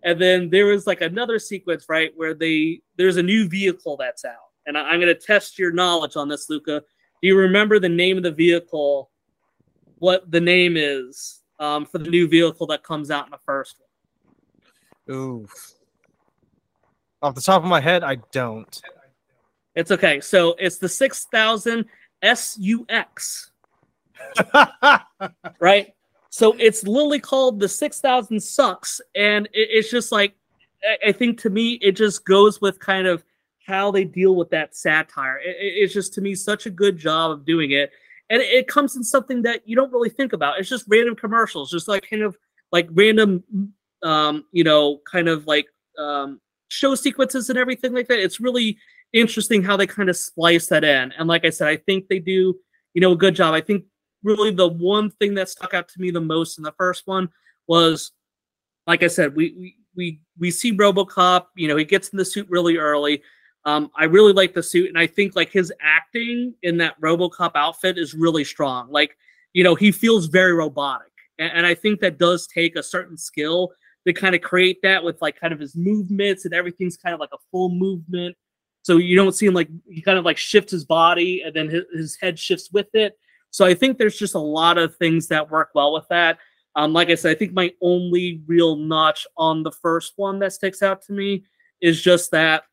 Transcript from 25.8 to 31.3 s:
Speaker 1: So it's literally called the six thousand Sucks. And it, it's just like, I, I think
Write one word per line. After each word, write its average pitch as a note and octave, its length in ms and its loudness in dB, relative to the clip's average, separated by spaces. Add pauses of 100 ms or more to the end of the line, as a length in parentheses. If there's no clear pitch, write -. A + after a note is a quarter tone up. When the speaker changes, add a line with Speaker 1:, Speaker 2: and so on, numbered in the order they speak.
Speaker 1:
So A3 300 4
it's G#3+ 280 2
literally C#4+ 340 0
called C4 380 0
the G3 120 -2
six - 300 -6
thousand A#3 420 0
Sucks. - 580 -4 (140)
And G#3 400 0
it, A3 160 0
it's A3 200 0
just A#3 220 -4
like, G3+ 220 0 (500)
I, G#3+ 240 0
I G3+ 40 2
think A#3 280 -2